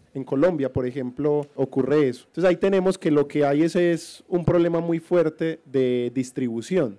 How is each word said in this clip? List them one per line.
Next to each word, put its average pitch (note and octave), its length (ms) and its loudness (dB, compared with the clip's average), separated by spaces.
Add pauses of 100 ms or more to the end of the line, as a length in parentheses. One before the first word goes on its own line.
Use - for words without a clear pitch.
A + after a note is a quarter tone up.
(160)
En C3+ 80 -8
Colombia, C#3 500 0
por B2+ 140 -4
ejemplo, C#3 680 -4
ocurre C3+ 540 2
eso. B2 180 -8
Entonces F#3 220 0
ahí F3 80 2
tenemos F#3+ 400 0
que D#3+ 140 -2
lo D3 160 2
que D3 180 0
hay C#3+ 160 2
es, E3 140 0
es E3+ 520 -2
un F3 160 -2
problema E3+ 380 2
muy E3+ 180 -2
fuerte D#3+ 640 0
de B2 500 0
distribución. B2 840 -4